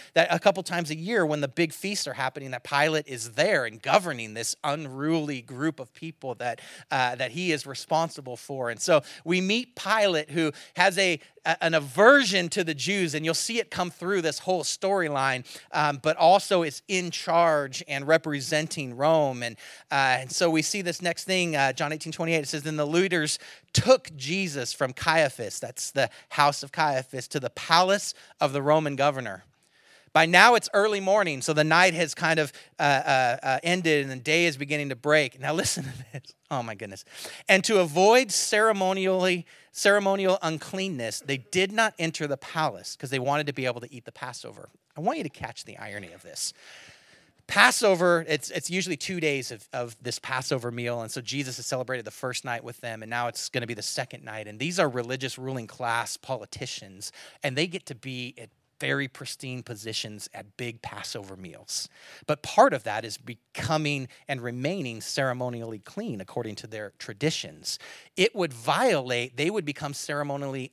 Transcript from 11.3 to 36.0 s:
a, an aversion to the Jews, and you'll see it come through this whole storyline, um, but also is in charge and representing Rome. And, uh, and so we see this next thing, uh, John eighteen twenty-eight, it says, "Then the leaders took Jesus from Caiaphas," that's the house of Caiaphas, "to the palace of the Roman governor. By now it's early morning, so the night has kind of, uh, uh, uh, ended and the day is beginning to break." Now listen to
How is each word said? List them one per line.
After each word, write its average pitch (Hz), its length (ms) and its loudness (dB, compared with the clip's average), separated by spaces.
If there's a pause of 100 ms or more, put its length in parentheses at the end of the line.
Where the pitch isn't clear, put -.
a, 165 180 0
an 165 100 2
aversion 185 760 6
to 190 140 0
the 160 100 -2
Jews, 160 400 0
and 156 100 -4
you'll 160 100 0
see 233 240 -4
it 208 120 -2
come 175 200 -4
through 180 320 -2
this 156 180 -2
whole 180 240 -2
storyline, 143 800 0 (260)
um, 147 300 2
but 156 140 2
also 180 460 6
is 151 260 -4
in 180 220 -2
charge 160 800 2
and 139 180 -6
representing 151 920 0
Rome. 139 460 2
And, 117 140 -6 (340)
uh, 135 300 4
and 131 120 -10
so 175 180 2
we 160 120 4
see 196 200 -2
this 170 180 -4
next 175 240 -4
thing, 180 320 0
uh, 135 160 4
John 147 200 -4
eighteen 156 200 -8
twenty-eight, 165 300 0
it 139 60 -8
says, 151 140 -4
"Then 156 140 -4
the 147 100 0
leaders 170 520 0 (360)
took - 420 4
Jesus 143 560 -4
from 127 220 -2
Caiaphas," 147 640 2
that's - 300 -10
the 135 180 2 (220)
house 147 320 4
of 135 100 -14
Caiaphas, 139 560 -2
"to 147 120 -4
the 123 100 -4
palace 185 640 2 (260)
of 147 140 2
the 139 80 -2
Roman 147 340 4
governor. 127 480 -2 (680)
By 160 140 6
now 185 280 8
it's - 180 2
early 208 280 2
morning, 190 420 2
so 160 100 0
the 151 120 4
night 170 300 6
has 160 200 -2
kind 160 240 0
of, 151 140 0 (260)
uh, - 40 0
uh, 135 600 4
uh, 135 220 2
ended 165 380 2
and 135 100 -6
the 131 100 -10
day 165 240 2
is 156 100 -2
beginning 143 340 -4
to 131 60 -6
break." 143 440 2
Now 143 120 -4
listen - 300 -2
to 135 80 -10 (220)